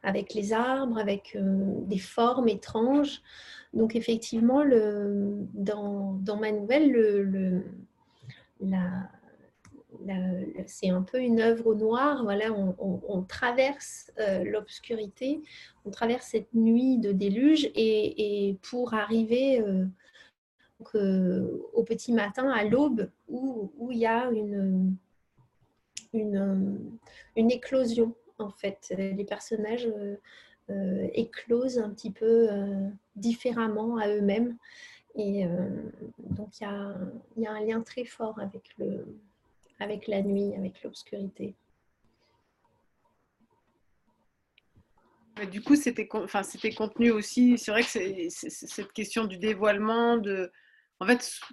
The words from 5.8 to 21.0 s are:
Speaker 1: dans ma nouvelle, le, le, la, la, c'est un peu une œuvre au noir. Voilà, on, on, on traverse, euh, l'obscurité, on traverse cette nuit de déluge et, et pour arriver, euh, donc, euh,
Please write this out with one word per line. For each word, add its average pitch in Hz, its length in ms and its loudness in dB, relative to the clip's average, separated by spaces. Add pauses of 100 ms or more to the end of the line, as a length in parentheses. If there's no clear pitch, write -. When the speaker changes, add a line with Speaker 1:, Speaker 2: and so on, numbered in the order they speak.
Speaker 1:
dans 196 220 -2
ma 214 160 -2
nouvelle, 247 400 4
le, 208 300 6
le, 190 420 0 (960)
la, 190 480 -2 (960)
la, 190 140 -4 (480)
c'est - 240 -2
un 180 120 2
peu 254 160 -4
une 233 220 4
œuvre 226 280 4
au 220 60 6
noir. 247 480 2
Voilà, 214 300 0
on, 196 260 -2
on, 190 300 -4
on 185 140 -4
traverse, 262 1000 -2
euh, 190 240 0
l'obscurité, 214 1000 -6 (440)
on 202 40 -10
traverse 233 360 -2
cette 214 280 -4
nuit 233 440 6
de 202 140 0
déluge 233 520 4 (100)
et, 208 760 2
et 196 120 -2
pour 247 320 -4
arriver, 226 680 2
euh, 190 260 2 (920)
donc, - 160 -20
euh, 190 680 0 (100)